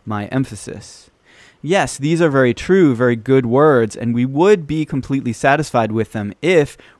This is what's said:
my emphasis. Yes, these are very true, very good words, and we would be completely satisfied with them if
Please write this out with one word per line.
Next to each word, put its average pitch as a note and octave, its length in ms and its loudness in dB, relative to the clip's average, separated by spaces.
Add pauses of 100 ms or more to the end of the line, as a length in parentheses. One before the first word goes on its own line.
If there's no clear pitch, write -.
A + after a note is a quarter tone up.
my G#2 180 -6
emphasis. - 880 -10 (540)
Yes, D#3+ 320 -2
these D#3+ 240 0
are E3 80 4
very C3 240 2
true, F3+ 400 2
very A#2+ 220 2
good B2+ 300 0
words, B2 500 2
and A#2 180 -4
we A#2+ 120 0
would D#3+ 420 2
be D#3 160 -4
completely C3+ 480 -6
satisfied C3 600 0
with A2 180 -4
them G2+ 300 -8
if D#3+ 360 0 (220)